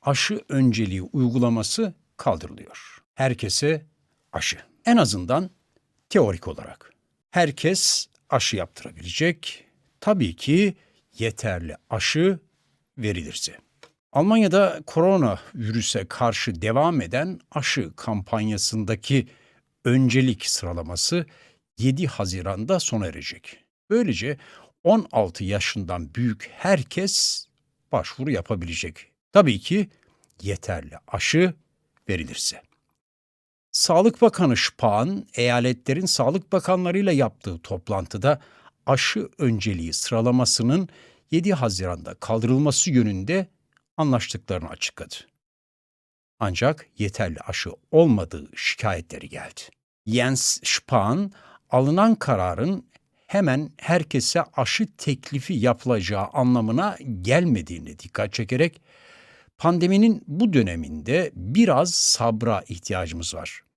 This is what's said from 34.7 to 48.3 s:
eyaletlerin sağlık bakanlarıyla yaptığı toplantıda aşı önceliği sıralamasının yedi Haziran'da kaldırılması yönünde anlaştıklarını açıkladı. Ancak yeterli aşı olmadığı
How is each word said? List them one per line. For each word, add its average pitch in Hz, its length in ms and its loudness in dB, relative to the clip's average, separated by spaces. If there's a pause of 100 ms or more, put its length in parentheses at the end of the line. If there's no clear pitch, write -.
eyaletlerin 123 720 0
sağlık 147 460 0
bakanlarıyla 185 600 0
yaptığı 110 460 0
toplantıda 101 800 -2 (460)
aşı - 420 0 (100)
önceliği 98 540 -2
sıralamasının 123 960 0 (420)
yedi 170 220 2
Haziran'da 92 600 -4
kaldırılması 127 760 2
yönünde 123 560 0 (500)
anlaştıklarını 113 720 -2
açıkladı. - 460 -10 (1200)
Ancak 113 480 -2 (120)
yeterli 98 420 -4
aşı - 300 -8 (200)
olmadığı 107 680 4